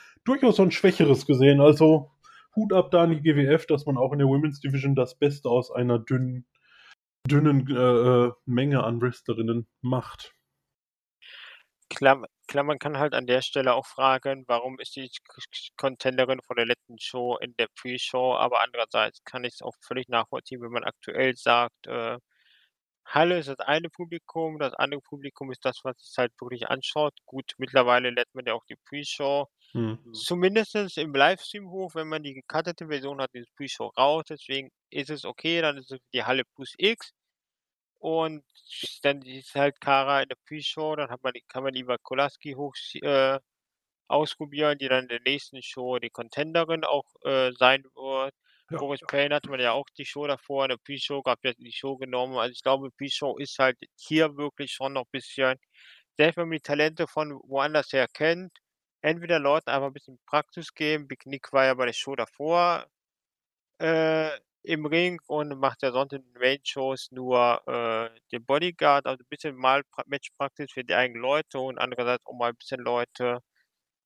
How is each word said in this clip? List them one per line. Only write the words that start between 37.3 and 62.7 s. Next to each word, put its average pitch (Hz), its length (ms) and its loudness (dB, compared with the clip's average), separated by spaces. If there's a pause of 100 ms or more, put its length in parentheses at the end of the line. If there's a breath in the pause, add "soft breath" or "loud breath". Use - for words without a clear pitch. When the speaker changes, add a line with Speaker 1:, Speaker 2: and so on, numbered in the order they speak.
Speaker 2:
Und 160 440 -4 (600)
dann 139 200 0
ist 131 320 -18
halt 143 260 2
Kara 139 420 4
in - 60 -6
der 139 80 -10 (100)
Pre-Show, 156 500 -6
dann 143 120 -6
hat 123 140 -12
man 127 100 -4
die, 120 140 -18
kann 131 160 -8
man 135 120 -4
Iva 127 280 -4
Kolaski 139 500 -4
hoch, 135 200 -10 (280)
äh, 135 380 2 (720)
ausprobieren, 147 720 0
die 135 100 -4
dann 131 140 2
in 123 60 -16
der 117 160 -6
nächsten 135 380 -2
Show 127 360 -6
die 117 120 -6
Contenderin 160 760 -4
auch, 143 200 0 (200)
äh, 131 280 0
sein 131 300 4 (120)
wird. 135 380 -6 (380)
Speaker 1:
Ja, 160 80 -8
Speaker 2:
Boris 143 220 -6
Speaker 1:
ja. - 60 -18
Speaker 2:
Payne 143 280 2
hatte 143 140 -4
man 135 120 -6
ja 120 120 4
auch 135 120 -2 (120)
die 139 80 -12
Show 147 220 -8
davor, 139 380 -2
in 131 60 -2
der 120 60 -4
Pre-Show 139 460 -8
gab's 123 200 -2
ja 127 100 -2
die 120 200 -20
Show 135 240 -8
genommen. 127 400 -4
Also, 120 160 -2
ich - 100 -18
glaube, 135 340 0
Pre-Show 139 400 -6
ist - 220 -8
halt 131 180 2 (200)
hier 156 400 0
wirklich 143 360 -10
schon 135 200 -6
noch 131 180 -4
bisschen, 131 460 -2 (600 soft breath)
selbst 160 200 4
wenn 170 120 -4
man 165 80 -4
die - 40 -14
Talente 156 460 -2
von 151 240 -6 (140)
woanders 139 480 -2
her 131 200 2
kennt, 170 440 -2 (440)
entweder 170 380 0
Leuten 143 300 0
einfach 139 200 0
'n 135 40 -10
bisschen 135 340 -20
Praxis 151 480 -4
geben. 151 320 -2
Big 131 200 -16
Nick 135 260 -10
war 135 120 6
ja 131 100 4
bei 127 120 0
der 117 60 -4
Show - 220 -8
davor, 165 720 0 (920)